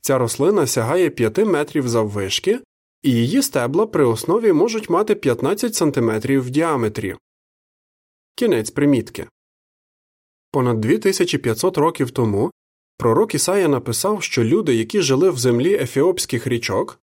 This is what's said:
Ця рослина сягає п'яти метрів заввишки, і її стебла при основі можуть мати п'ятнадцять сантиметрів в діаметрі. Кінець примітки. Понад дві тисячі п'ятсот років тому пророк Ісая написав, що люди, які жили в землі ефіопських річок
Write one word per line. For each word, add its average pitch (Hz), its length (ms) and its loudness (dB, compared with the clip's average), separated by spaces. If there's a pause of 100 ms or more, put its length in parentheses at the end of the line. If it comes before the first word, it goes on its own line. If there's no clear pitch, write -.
Ця 135 180 0
рослина 143 480 0
сягає 143 440 0
п'яти 117 340 0
метрів 147 440 -2
заввишки, 110 720 -2 (420)
і 139 80 2
її 127 320 2
стебла 143 440 0
при 156 180 2
основі 180 480 2
можуть 208 380 0
мати 202 240 2
п'ятнадцять 190 600 -2
сантиметрів 131 680 0
в 127 80 -6
діаметрі. 127 680 -2 (1200)
Кінець 147 360 0
примітки. 143 560 0 (1200)
Понад 123 300 0
дві 135 180 2
тисячі 190 400 0
п'ятсот 143 400 -2
років 143 320 -2
тому 110 400 -2 (460)
пророк 135 380 2
Ісая 175 340 0
написав, 147 540 -2
що - 220 0
люди, 156 300 2
які 113 280 0
жили 143 280 2
в 143 80 -4
землі 123 360 2
ефіопських 139 720 0
річок 117 540 -4 (120)